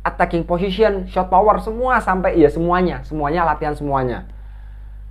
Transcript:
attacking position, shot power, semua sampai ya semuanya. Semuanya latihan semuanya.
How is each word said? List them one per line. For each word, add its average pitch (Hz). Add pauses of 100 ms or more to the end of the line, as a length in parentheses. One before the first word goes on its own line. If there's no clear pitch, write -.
attacking 175
position, 190
shot 185
power, 202
semua 233
sampai 185
ya 147
semuanya. 165
Semuanya 156
latihan 151
semuanya. 131 (840)